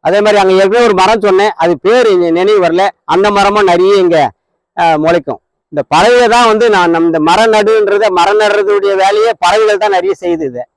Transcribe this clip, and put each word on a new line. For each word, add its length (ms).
அதே 160
மாதிரி 220
அங்க 120
ஏற்கனவே 320
ஒரு 80
மரம் 320
சொன்னேன், 300
அது 220
பேர் 340
இங்க 180
நினைவு 340
வரல, 200
அந்த 260
மரமும் 420
நிறைய 240
இங்க, 220
ஆஹ், 220
முளைக்கும். 420
இந்த 160
பறவைகள் 440
தான் 180
வந்து 200
நான் 240
நம்-, 120
இந்த 220
மரம் 260
நடுன்றத, 580
மரம் 300
நடுறதுடைய 540
வேலையே 420
பறவைகள் 440
தான் 140
நிறைய 240
செய்யுது 280
இதை. 160